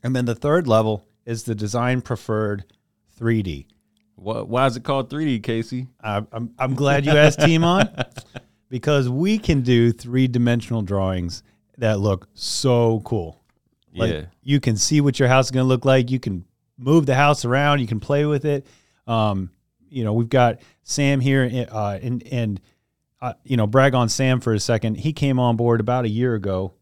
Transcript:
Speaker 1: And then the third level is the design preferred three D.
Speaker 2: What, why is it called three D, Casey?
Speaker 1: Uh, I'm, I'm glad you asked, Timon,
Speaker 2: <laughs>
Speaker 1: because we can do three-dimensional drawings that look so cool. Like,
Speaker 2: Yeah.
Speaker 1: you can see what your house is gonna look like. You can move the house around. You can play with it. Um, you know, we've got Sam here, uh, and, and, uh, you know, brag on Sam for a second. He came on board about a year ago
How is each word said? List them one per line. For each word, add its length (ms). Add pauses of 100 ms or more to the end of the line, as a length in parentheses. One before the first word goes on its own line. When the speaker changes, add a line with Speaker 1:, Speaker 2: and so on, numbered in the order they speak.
Speaker 1:
And 120
then 100
the 100
third 320
level 400 (180)
is 180
the 120
design 460
preferred 640 (540)
three 240
D. 260 (480)
Speaker 2:
What, 320
why 200
is 100
it 60
called 260
three 160
D, 140
Casey? 480 (160)
Speaker 1:
Uh, 180 (100)
I'm, 260
I'm 180
glad 300
you 60
asked, 280
Timon, 500 (420)
Speaker 2:
<laughs> 380
Speaker 1:
because 400
we 300
can 220
do 300
three-dimensional 920
drawings 600 (360)
that 200
look 340
so 680
cool. 380 (520)
Like, 180
Speaker 2:
Yeah. 140 (180)
Speaker 1:
you 160
can 180
see 240
what 180
your 80
house 200
is 40
gonna 160
look 180
like. 260
You 80
can 260 (320)
move 280
the 100
house 300
around. 340
You 80
can 120
play 260
with 200
it. 200 (420)
Um, 420 (400)
you 140
know, 100
we've 160
got 300 (240)
Sam 380
here, 500
uh, 300
and, 200 (100)
and, 300 (600)
uh, 120 (120)
you 120
know, 100
brag 280
on 140
Sam 320
for 120
a 60
second. 360
He 180
came 260
on 160
board 240
about 260
a 40
year 260
ago 460